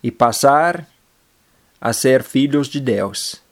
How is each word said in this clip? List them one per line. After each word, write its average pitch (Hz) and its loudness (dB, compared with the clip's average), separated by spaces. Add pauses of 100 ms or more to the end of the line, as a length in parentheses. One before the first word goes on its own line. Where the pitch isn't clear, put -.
e 120 -4
passar 147 2 (920)
a 113 -4
ser 131 2
filhos 139 0
de 143 -8
Deus. 101 -4 (100)